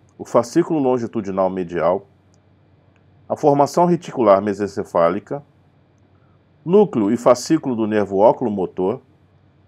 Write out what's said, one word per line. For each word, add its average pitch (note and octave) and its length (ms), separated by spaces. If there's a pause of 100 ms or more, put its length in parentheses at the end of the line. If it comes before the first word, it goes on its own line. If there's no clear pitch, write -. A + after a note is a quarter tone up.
(160)
o - 80
fascículo D#3 540
longitudinal A2 720
medial, F2 560 (1200)
a A2 60
formação C#3+ 500
reticular A#2+ 560
mesencefálica, G2+ 1000 (1200)
núcleo D#3 460
e A#2+ 60
fascículo C3+ 580
do A2 140
nervo G2 300
oculomotor, G#2 840 (680)